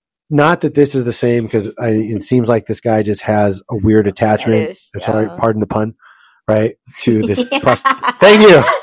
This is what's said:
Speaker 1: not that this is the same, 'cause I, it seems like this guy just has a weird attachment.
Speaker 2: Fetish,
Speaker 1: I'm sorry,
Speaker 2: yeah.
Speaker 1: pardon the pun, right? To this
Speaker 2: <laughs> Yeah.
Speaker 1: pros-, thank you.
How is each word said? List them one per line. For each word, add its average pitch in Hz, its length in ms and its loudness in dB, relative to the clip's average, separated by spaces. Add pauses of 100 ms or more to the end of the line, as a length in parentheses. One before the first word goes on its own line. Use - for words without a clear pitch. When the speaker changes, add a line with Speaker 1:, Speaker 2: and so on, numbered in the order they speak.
(300)
Speaker 1:
not 151 320 2
that 151 140 -4
this 143 200 2
is 131 80 -2
the 117 80 -4
same, 120 380 -2
'cause 107 300 -4
I, 117 100 -4
it 107 340 -2
seems 123 240 0
like 113 200 0
this 107 120 -6
guy 110 240 0
just 101 200 -4
has 104 460 -2
a 117 60 -8
weird 107 320 2
attachment. 107 600 -2
Speaker 2:
Fetish, - 260 -18
Speaker 1:
I'm 101 80 -10
sorry, 110 240 -2
Speaker 2:
yeah. - 120 -10
Speaker 1:
pardon 113 240 -2
the 104 60 -4
pun, 107 280 -6 (520)
right? 107 260 0 (280)
To 113 240 0
this 110 220 -2
Speaker 2:
<laughs> - 40 -10
Yeah. 269 80 -4
Speaker 1:
pros-, - 220 0
thank 214 680 4
you. 156 120 8 (220)